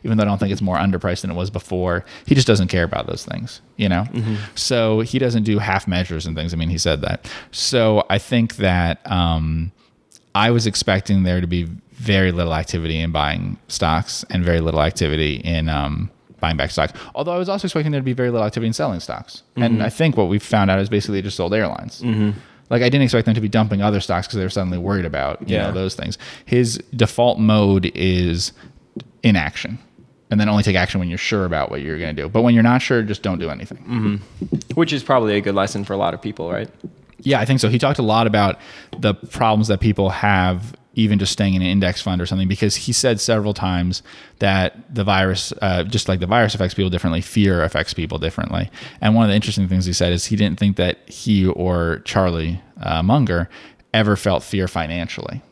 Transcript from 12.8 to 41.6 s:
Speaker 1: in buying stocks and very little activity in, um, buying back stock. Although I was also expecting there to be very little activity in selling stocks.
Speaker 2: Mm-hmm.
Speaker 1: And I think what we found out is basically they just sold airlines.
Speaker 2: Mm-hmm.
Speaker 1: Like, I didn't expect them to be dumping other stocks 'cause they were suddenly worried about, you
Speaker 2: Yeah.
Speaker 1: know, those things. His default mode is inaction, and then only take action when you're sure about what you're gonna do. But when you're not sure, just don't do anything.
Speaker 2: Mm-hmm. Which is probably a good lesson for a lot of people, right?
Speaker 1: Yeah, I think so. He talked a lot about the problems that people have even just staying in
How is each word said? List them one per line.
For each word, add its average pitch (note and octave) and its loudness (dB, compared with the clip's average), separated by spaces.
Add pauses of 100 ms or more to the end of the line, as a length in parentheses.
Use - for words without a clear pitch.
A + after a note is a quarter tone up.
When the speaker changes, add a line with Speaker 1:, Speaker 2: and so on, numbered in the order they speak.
Speaker 1:
in E2 -4
buying D#2 -2 (140)
stocks - -2
and F2+ 0
very E2+ 2
little D#2+ 0
activity D2+ 0
in, D#2+ -2
um, D2+ -4 (320)
buying D#2+ -2
back C#2 -2
stock. D2+ -2 (220)
Although D#3 -4
I F3 -2
was F3+ -4
also G3 -4
expecting D#3 -2
there C#3 -2
to B2+ -8
be B2+ -2
very B2 -2
little A#2 0
activity A2+ -2
in A2+ 0
selling A2+ -4
stocks. - -12
Speaker 2:
Mm-hmm. A#2+ -2
Speaker 1:
And A#2 2
I A2+ 0
think D#3+ 2
what G2+ 4
we G2+ 0
found G2+ 2
out F#2+ 2
is G2 -2
basically G2+ -2
they F#2 -4
just F#2+ -6
sold F2+ -2
airlines. - -4
Speaker 2:
Mm-hmm. G#2+ 0 (380)
Speaker 1:
Like, B2 2
I B2 4
didn't C#3 4
expect A#2+ 2
them A#2 4
to A2+ 2
be G#2+ 0
dumping G#2 2
other G#2 2
stocks F2+ -2
'cause - -8
they G2 0
were F#2 -2
suddenly F#2 -2
worried F#2 -2
about, C#2+ -4
you G2 0
Speaker 2:
Yeah. G2+ 0
Speaker 1:
know, G2+ -4
those F#2+ -4
things. - -8 (260)
His A#2+ 2 (160)
default A#2+ 2
mode G#2 4
is F2+ 0 (720)
inaction, G2 0 (500)
and G#2+ 2
then G#2+ 2
only G#2 2
take G2 2
action F#2 0
when F2+ -2
you're E2+ -6
sure G2+ -2
about D#2 -2
what C#2+ -6
you're D2+ -6
gonna D#2+ -6
do. D2 -6
But A2+ 2
when A#2+ 6
you're A#2 8
not A#2+ 6
sure, A#2+ 0
just G#2 -4
don't F#2 -2
do E2+ -4
anything. - -10
Speaker 2:
Mm-hmm. G#2+ -4 (200)
Which D#3+ 2
is C3 -4
probably A2 2
a G#2 2
good G2+ -2
lesson G2+ 0
for G#2 -6
a G2 -2
lot F2+ 0
of - -12
people, E2+ -8
right? G#2 -6 (520)
Speaker 1:
Yeah, C3+ 0
I A2 0
think C3 2
so. G#2+ 2
He A2+ 2
talked C#3+ 0
a C3 0
lot A2+ 2
about G#2 2 (400)
the G#2 2
problems G#2+ 0
that G2 2
people G2+ 2
have F#2 0 (180)
even G#2 2
just F#2+ 0
staying G2 2
in F#2 2